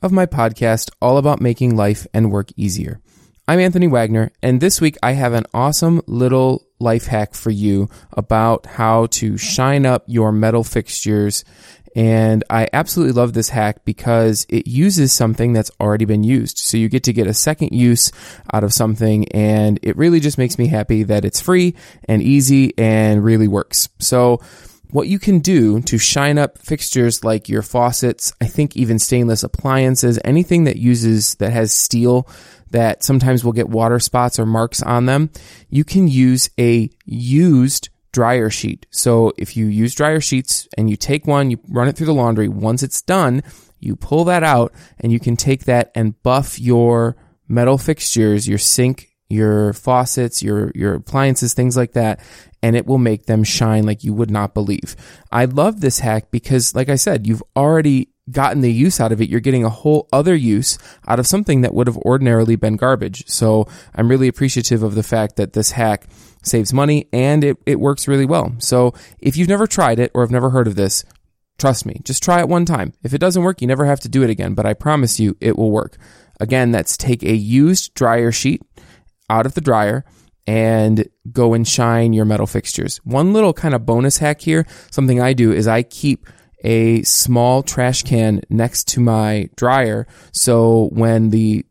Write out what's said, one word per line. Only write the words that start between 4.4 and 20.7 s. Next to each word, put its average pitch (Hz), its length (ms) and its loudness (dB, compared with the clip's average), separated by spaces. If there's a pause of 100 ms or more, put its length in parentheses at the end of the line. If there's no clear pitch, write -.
and 127 160 2
this 180 220 0
week 156 220 0
I 123 100 0
have 127 220 0
an 113 180 -2
awesome 151 540 0
little 131 600 0 (120)
life 117 260 0
hack 107 300 -4
for - 160 -6
you 101 400 0 (240)
about 110 500 0
how 113 440 0
to 107 280 -4
shine 135 480 0
up 127 220 0
your 113 260 0
metal 113 320 0
fixtures. - 800 -4 (500)
And 110 540 2
I 113 240 -2
absolutely 156 400 0
love 120 220 0
this 113 160 -2
hack 107 340 -4
because 113 640 0
it - 180 -4
uses 147 460 2
something 117 400 0
that's 110 260 0
already 107 280 0
been 107 180 2
used. 117 320 0
So - 220 -2
you 110 100 0
get 131 160 -2
to 123 80 0
get 107 140 0
a 92 80 -2
second - 400 -2
use 120 380 2 (380)
out 107 140 0
of 104 80 0
something, 110 600 0
and 107 500 2
it - 160 -4
really 165 220 4
just 143 180 -2
makes 127 200 -2
me 120 100 2
happy 107 340 0